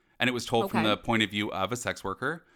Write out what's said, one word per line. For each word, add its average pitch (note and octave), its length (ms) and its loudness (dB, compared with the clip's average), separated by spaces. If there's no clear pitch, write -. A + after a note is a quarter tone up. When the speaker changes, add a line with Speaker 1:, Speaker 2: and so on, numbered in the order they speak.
Speaker 1:
and B2 100 2
it B2 40 0
was A#2+ 120 -4
told A2 260 2
from - 100 0
Speaker 2:
Okay. G#2+ 80 4
Speaker 1:
the G#2 80 4
point A2+ 240 2
of G#2 80 2
view G#2 220 -2
of F#2+ 200 -2
a B2 40 -4
sex G2 280 -6
worker. C3 420 -6